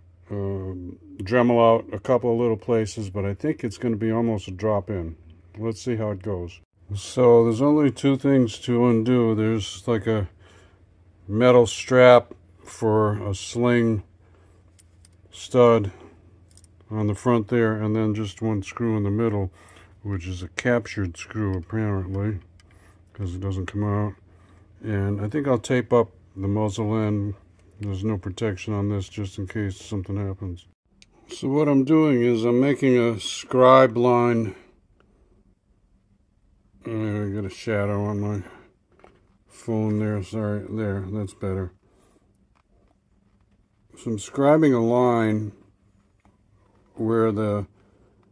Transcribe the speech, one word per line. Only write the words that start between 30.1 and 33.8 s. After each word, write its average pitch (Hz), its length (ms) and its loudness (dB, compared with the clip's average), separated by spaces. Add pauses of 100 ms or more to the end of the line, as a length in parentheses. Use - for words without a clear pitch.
happens. 95 500 -10 (640)
So - 180 -10
what 143 220 0
I'm 135 160 4
doing 151 360 4
is 120 220 2
I'm 120 160 2
making 135 380 2
a 117 240 0
scribe 131 720 6